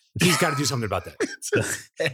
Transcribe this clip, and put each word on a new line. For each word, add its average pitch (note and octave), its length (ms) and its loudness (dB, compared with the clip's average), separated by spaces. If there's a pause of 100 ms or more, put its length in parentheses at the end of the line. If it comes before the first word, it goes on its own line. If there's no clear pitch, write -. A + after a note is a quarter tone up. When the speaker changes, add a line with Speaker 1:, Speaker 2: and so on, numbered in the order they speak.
(220)
Speaker 1:
He's E3+ 160 6
gotta D#3+ 200 2
do C#3+ 80 0
something B2 200 0
about F#2+ 200 -2
that. - 120 -16
Speaker 2:
<laughs> - 40 -4
it's - 320 -6
his - 440 -2
hair. D#3 160 -2